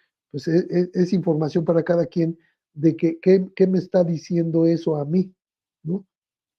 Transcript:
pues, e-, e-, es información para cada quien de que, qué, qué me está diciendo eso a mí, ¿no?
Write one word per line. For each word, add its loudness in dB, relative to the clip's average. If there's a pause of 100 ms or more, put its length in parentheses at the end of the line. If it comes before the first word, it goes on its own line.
(320)
pues, -10
e-, 2
e-, -2
es 0
información 0
para 2
cada 0
quien -4 (340)
de 2
que, -2
qué, 2
qué 2
me 0
está 0
diciendo -2
eso 0
a -4
mí, -2 (500)
¿no? -6 (540)